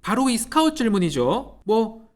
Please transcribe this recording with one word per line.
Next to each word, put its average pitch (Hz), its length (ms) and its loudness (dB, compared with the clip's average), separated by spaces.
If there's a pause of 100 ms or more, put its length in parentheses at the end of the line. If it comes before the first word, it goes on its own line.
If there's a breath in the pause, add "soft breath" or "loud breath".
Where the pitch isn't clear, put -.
바로 247 280 0
이 233 80 0
스카웃 311 380 0
질문이죠. 185 880 0
뭐, 220 520 -2